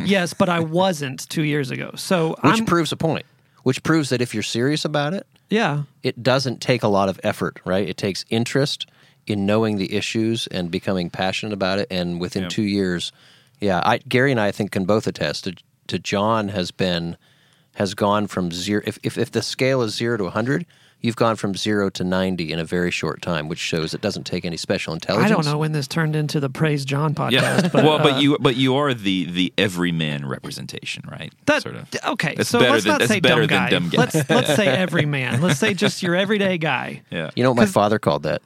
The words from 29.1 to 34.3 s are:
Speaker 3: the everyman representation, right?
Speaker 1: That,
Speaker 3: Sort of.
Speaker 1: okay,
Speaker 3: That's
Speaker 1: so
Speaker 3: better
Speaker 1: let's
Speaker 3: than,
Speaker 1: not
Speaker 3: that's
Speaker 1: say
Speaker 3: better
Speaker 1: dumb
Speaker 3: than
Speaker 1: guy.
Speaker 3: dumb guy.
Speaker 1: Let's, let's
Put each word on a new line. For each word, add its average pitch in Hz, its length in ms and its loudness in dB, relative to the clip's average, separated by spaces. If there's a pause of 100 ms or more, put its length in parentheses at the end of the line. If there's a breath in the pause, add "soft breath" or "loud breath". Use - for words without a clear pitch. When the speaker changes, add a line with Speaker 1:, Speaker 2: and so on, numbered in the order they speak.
Speaker 3:
the 87 320 0
everyman 85 680 0
representation, - 840 -10
right? - 220 -12 (140)
Speaker 1:
That, 294 180 2
Speaker 3:
Sort - 120 -10
of. - 120 -14 (180)
Speaker 1:
okay, 165 300 -4
Speaker 3:
That's - 140 0
Speaker 1:
so 240 100 4
Speaker 3:
better 247 120 6
Speaker 1:
let's - 120 4
Speaker 3:
than, 302 80 2
Speaker 1:
not 294 80 2
Speaker 3:
that's 180 120 4
Speaker 1:
say 214 80 2
Speaker 3:
better 120 260 4
Speaker 1:
dumb - 20 2
Speaker 3:
than - 100 2
Speaker 1:
guy. 120 120 2
Speaker 3:
dumb 87 200 2
guy. - 100 0
Speaker 1:
Let's, 156 300 2
let's 151 260 4